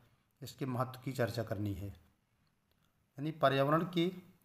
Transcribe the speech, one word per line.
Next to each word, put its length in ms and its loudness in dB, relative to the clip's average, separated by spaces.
इसके 240 -10
महत्व 360 -4
की 120 -8
चर्चा 300 -2
करनी 300 -4
है। 160 -10
यानी 1400 -14
पर्यावरण 640 4
के 340 0